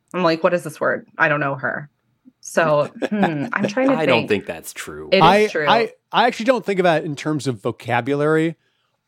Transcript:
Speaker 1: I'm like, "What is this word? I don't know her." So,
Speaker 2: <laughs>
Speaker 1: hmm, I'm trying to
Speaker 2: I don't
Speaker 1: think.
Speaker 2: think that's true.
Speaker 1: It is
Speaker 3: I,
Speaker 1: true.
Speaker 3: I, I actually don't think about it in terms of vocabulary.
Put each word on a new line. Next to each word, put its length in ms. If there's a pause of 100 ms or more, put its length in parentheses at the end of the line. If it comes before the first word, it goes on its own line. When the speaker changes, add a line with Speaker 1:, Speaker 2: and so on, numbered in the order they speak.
(140)
Speaker 1:
I'm 80
like, 220
"What 100
is 80
this 180
word? 280 (100)
I 100
don't 120
know 160
her." 340 (500)
So, 500 (100)
Speaker 2:
<laughs> 100
Speaker 1:
hmm, 420
I'm 140
trying 220
to 80
Speaker 2:
I 100
don't 140
Speaker 1:
think. 80
Speaker 2:
think 180
that's 260
true. 380
Speaker 1:
It 60
is 60
Speaker 3:
I, 260
Speaker 1:
true. 200
Speaker 3:
I, 240 (200)
I 160
actually 180
don't 180
think 140
about 240
it 40
in 100
terms 320
of 120
vocabulary. 920 (540)